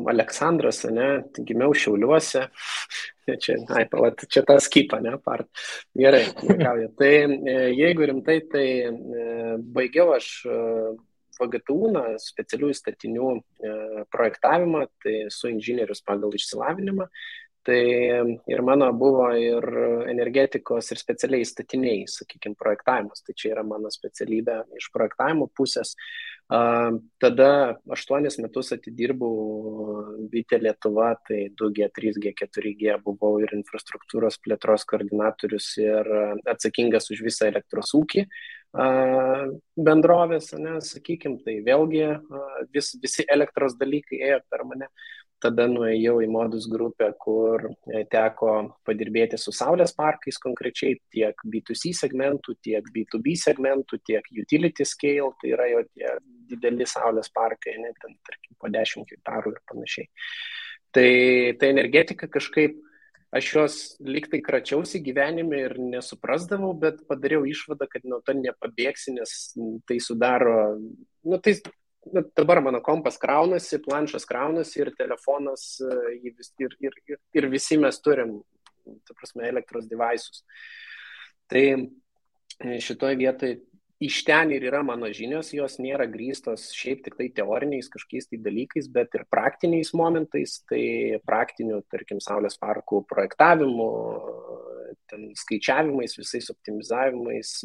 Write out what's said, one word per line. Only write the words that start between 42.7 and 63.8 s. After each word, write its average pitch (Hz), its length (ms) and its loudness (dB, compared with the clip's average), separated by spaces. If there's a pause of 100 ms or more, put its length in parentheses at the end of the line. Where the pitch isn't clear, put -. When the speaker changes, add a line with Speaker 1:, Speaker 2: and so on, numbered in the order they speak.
Speaker 1:
visi 131 320 -4
elektros 143 480 2
dalykai 139 480 -2
ėjo 135 200 2
per - 200 -6
mane. 131 240 -10 (460)
Tada 120 360 2
nuėjau 117 480 2
į 113 80 2
Modus 113 400 -2
grupę, 113 480 -2
kur, 110 540 0 (160)
e, 113 200 -4
teko 110 760 0
padirbėti 110 580 -2
su - 160 -8
saulės 139 400 2
parkais 151 400 -2
konkrečiai, 123 640 -4 (100)
tiek 107 380 -2
B 110 180 -6
two 113 160 -8
C 175 160 -4
segmentų, 135 640 -2
tiek 107 320 -4
B 110 160 -6
two 113 160 -6
B 151 160 0
segmentų, 135 640 0
tiek 110 280 -2
utility 151 520 -2
scale, 143 520 -2
tai 131 200 -6
yra 123 160 0
jau 117 160 2
tie - 240 -8 (360)
dideli 120 420 -2
saulės 113 420 -2
parkai, 113 480 -4
ne, 117 160 -10
ten, - 240 -20
tarkim, - 380 -20
po - 100 -12
dešimt - 480 -4
hektarų - 400 -6
ir - 80 -16
panašiai. - 480 -10 (760)
Tai, 123 220 8 (440)
tai 135 180 4
energetika 139 560 4
kažkaip, 151 520 0 (540)
aš 135 180 -2
jos 151 300 2 (180)